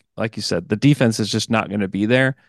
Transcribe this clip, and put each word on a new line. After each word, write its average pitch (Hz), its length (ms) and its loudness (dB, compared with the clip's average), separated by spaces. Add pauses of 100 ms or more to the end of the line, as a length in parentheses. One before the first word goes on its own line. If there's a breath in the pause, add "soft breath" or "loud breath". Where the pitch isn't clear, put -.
(160)
like 110 180 -6
you 107 80 -10
said, 90 260 -4
the 107 80 0
defense 131 440 2
is 104 100 -4
just - 200 -2
not 113 200 0
gonna 101 180 -2
be 95 160 -2
there. 131 300 2 (140)